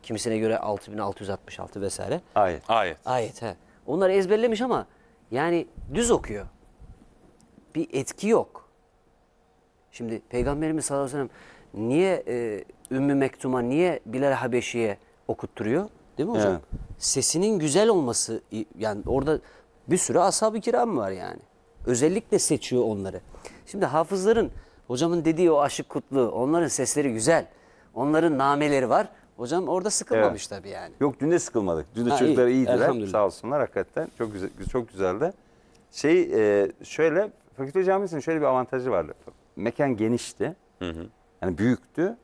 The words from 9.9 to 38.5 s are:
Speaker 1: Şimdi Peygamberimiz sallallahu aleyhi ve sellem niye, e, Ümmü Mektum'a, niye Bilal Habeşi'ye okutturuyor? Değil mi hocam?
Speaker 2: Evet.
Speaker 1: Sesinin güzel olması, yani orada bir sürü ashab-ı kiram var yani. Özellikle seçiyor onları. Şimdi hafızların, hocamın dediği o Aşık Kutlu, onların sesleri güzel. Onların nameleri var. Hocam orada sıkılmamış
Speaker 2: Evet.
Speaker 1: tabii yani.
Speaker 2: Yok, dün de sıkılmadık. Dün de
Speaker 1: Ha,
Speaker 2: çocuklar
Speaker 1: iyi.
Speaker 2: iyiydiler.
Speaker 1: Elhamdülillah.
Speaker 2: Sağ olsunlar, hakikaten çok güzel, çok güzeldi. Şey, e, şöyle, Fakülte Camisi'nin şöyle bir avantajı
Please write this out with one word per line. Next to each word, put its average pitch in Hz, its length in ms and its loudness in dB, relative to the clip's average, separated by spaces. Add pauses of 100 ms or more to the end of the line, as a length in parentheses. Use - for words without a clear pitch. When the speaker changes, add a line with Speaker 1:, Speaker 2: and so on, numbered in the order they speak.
Speaker 1:
Şimdi 113 380 -8
Peygamberimiz 143 560 -2
sallallahu 139 200 -2 (120)
aleyhi 139 80 -2
ve 117 40 -8 (460)
sellem 107 140 -4
niye, 170 400 2
e, 113 360 -4 (260)
Ümmü 139 240 2
Mektum'a, 131 460 0
niye 147 460 0
Bilal 131 260 0
Habeşi'ye 120 680 -2 (300)
okutturuyor? 123 600 -2 (300)
Değil 160 100 -2
mi 240 80 -2
hocam? 101 160 4
Speaker 2:
Evet. 82 100 -4 (360)
Speaker 1:
Sesinin 185 600 0
güzel 160 300 4
olması, 123 540 0 (360)
yani 104 280 -4
orada 135 320 0 (500)
bir 175 80 4
sürü 127 220 0
ashab-ı 208 420 2
kiram 233 360 0
var 98 140 -2
yani. 92 300 -10 (460)
Özellikle 156 520 2
seçiyor 123 460 0
onları. 95 360 -4 (460)
Şimdi 196 200 -2
hafızların, 185 640 2 (360)
hocamın 160 380 0
dediği 160 260 6
o 147 100 6
Aşık 143 280 -2
Kutlu, 131 420 0
onların 147 380 0
sesleri 139 440 0
güzel. 123 340 2 (480)
Onların 151 440 2
nameleri 143 500 2
var. 170 200 2 (280)
Hocam 143 320 -4
orada 185 220 -2
sıkılmamış 107 520 2 (100)
Speaker 2:
Evet. 98 80 -10
Speaker 1:
tabii 98 100 -16
yani. 92 300 -12
Speaker 2:
Yok, 135 200 0
dün 151 100 0
de 175 80 4
sıkılmadık. 92 560 -2
Dün 117 120 -2
de 117 40 2
Speaker 1:
Ha, 110 60 4
Speaker 2:
çocuklar 127 300 4
Speaker 1:
iyi. 123 80 4
Speaker 2:
iyiydiler. 123 200 4
Speaker 1:
Elhamdülillah. 120 380 0
Speaker 2:
Sağ 104 140 4
olsunlar, 123 340 -2
hakikaten 117 480 -4 (100)
çok 110 140 -4
güzel, 95 180 -6 (220)
çok 123 160 -4
güzeldi. 95 440 -2 (580)
Şey, 165 300 2 (420)
e, 87 100 0 (120)
şöyle, 160 460 0 (260)
Fakülte 143 280 -2
Camisi'nin 190 360 0
şöyle 160 200 -2
bir 147 60 2
avantajı 127 440 0